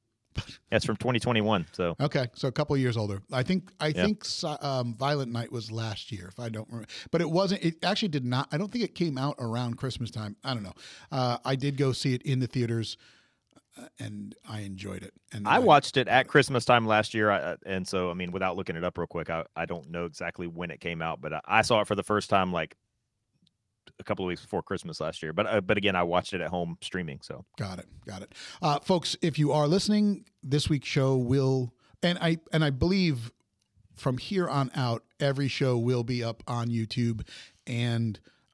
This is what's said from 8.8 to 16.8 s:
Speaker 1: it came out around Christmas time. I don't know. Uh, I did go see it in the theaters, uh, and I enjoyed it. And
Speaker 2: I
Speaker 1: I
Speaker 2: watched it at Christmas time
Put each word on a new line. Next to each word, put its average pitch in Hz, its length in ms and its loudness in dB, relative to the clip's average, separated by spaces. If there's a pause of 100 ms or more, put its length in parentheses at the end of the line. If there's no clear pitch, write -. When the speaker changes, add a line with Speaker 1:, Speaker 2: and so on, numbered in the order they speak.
Speaker 1:
it - 100 -6
came 156 220 0
out 135 220 -2
around 120 400 -4
Christmas 127 320 -6
time. 107 340 -8
I 135 80 -4
don't 113 100 -4
know. 92 120 -12 (360)
Uh, 123 320 0
I 135 140 0
did 135 220 -2
go 135 140 2
see 131 200 0
it 123 80 0
in 131 200 0
the 123 60 0
theaters, 117 520 -2 (800)
uh, 123 80 -18 (120)
and 104 360 -10 (120)
I 110 140 -8
enjoyed 95 440 -10
it. 95 100 -18 (180)
And 107 160 -4
Speaker 2:
I 147 80 6
Speaker 1:
I - 40 6
Speaker 2:
watched 156 360 6
it 127 100 2
at 123 220 4
Christmas 135 380 4
time 120 200 6